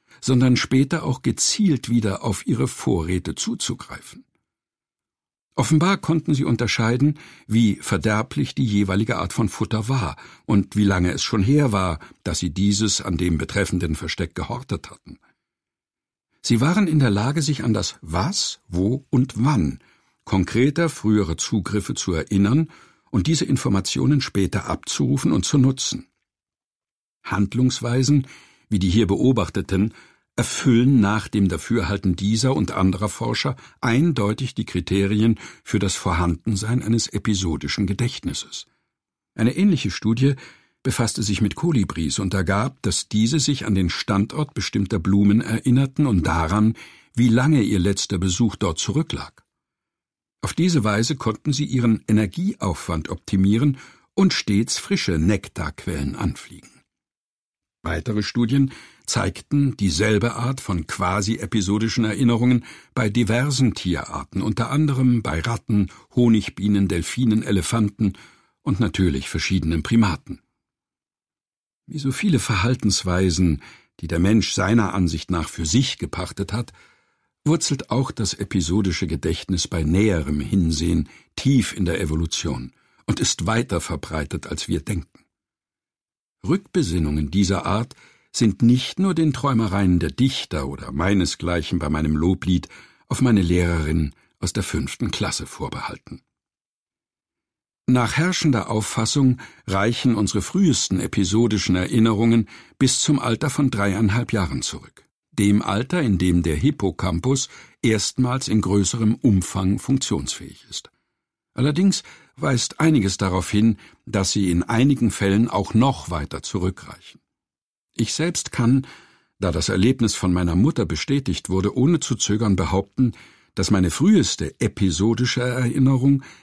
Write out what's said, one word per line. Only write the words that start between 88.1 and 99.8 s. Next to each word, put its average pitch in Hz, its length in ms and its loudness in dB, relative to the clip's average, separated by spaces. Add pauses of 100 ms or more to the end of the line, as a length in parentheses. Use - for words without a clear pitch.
sind 104 300 0
nicht 123 380 4
nur 190 140 0
den 160 200 0
Träumereien 101 680 0
der 82 120 -2
Dichter 87 560 -2
oder 69 240 -12
meinesgleichen 87 880 -2
bei 73 100 -2
meinem 78 260 0
Loblied 87 520 0 (400)
auf - 140 -6
meine 117 200 4
Lehrerin 82 720 0 (260)
aus - 140 -4
der 104 100 -2
fünften 87 480 -4
Klasse - 340 -6
vorbehalten. - 760 -12 (1700)
Nach 123 300 2
herrschender 156 520 0
Auffassung 120 680 0 (280)
reichen 110 480 0